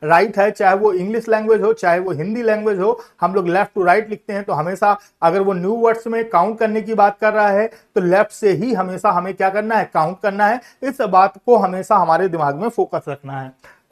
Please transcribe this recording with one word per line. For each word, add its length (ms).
right 340
है, 120
चाहे 260
वो 180
इंग्लिश 340
लैंग्वेज 340
हो 120
चाहे 240
वो 140
हिंदी 300
लैंग्वेज 360
हो, 220
हम 140
लोग 140
left 240
to 120
right 240
लिखते 240
हैं। 120
तो 100
हमेशा 420
अगर 180
वो 140
न्यू 220
वर्ड्स 300
में 240
काउंट 280
करने 240
की 120
बात 240
कर 140
रहा 180
है 160
तो 60
लेफ्ट 320
से 200
ही 220
हमेशा 360
हमें 240
क्या 160
करना 260
है, 100
काउंट 280
करना 320
है। 140
इस 200
बात 360
को 180
हमेशा 400
हमारे 320
दिमाग 280
में 120
फोकस 400
रखना 320
है। 80